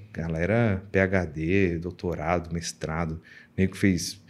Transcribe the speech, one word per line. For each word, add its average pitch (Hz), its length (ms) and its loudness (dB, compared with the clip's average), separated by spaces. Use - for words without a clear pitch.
Galera 92 760 0
P 98 80 2
H 95 260 2
D, 85 540 2
doutorado, 85 760 -2
mestrado. 80 680 -4
Nego 95 160 2
que - 40 -14
fez 92 520 2